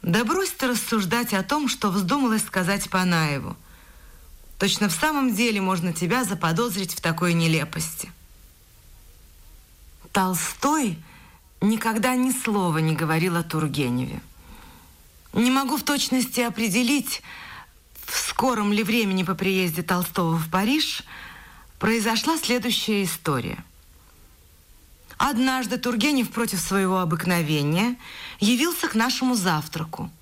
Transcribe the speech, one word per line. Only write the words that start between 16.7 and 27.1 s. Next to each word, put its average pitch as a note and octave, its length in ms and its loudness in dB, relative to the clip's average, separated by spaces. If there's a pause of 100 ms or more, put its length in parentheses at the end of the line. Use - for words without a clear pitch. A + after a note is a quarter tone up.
в - 140 -6
скором A3 560 0
ли G#3 80 2
времени G3+ 400 2
по F3+ 140 0
приезде F#3 480 0
Толстого F3 520 0
в D#3+ 140 -2
Париж A#3 540 0 (720)
произошла A3+ 640 0
следующая A#3 640 0
история. - 600 -4 (1500)
Однажды B3+ 600 0
Тургенев B3 540 0
против A3 300 -2
своего F#3+ 360 2
обыкновения E3+ 1000 2 (440)